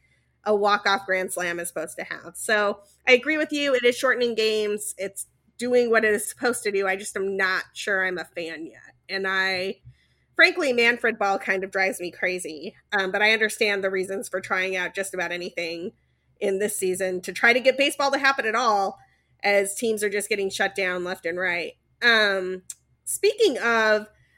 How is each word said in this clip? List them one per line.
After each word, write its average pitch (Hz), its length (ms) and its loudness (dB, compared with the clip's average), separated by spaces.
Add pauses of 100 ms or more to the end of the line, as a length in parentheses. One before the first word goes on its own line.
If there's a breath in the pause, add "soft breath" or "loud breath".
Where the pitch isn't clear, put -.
(440)
a 214 100 2
walk-off 202 520 2
grand 190 260 0
slam 175 280 -4
is 175 80 -8
supposed 165 280 -8
to - 80 -8
have. 170 300 -14
So 208 460 0 (260 soft breath)
I 254 60 6
agree 269 260 4
with 302 140 -2
you. 285 220 0
It 247 100 2
is 240 120 4
shortening 240 380 0
games. 214 640 -2
It's 196 280 -8 (300)
doing 247 340 2
what 220 140 4
it 214 80 4
is 208 160 -2
supposed 240 360 -2
to 208 80 -2
do. 196 140 0
I 190 100 0
just 208 200 -8
am 196 200 -2
not 185 360 0
sure 190 320 -2
I'm 185 140 -4
a 165 60 -8
fan 160 420 -10
yet. - 280 -20 (140)
And 196 180 -4
I, 190 500 -2 (580 soft breath)
frankly, 339 380 4
Manfred 233 460 2
Ball 196 200 2
kind 190 260 -2
of 190 60 -6
drives 190 300 0
me 180 100 -8
crazy. 175 640 -6 (180)
Um, 190 200 0
but 202 100 2
I 214 100 6
understand 208 520 0
the 190 60 0
reasons 190 380 -4
for 185 120 -4
trying 190 360 -2
out 180 180 -4
just 190 200 -6
about 175 180 -4
anything 175 600 -8 (480)
in 196 180 0
this 208 180 -2
season 185 460 -2
to 190 100 -10
try 233 200 2
to 254 80 2
get 254 180 2
baseball 277 320 0
to 269 80 0
happen 269 260 2
at 220 100 -2
all, 208 440 0 (440 soft breath)
as 202 320 2
teams 220 280 -2
are 208 80 0
just 202 180 -4
getting 196 220 -2
shut 196 240 -2
down 180 300 -2
left 180 200 -8
and 170 140 -6
right. 175 340 -4 (300)
Um, 196 600 2 (420)
speaking 392 540 2
of 220 480 2 (320)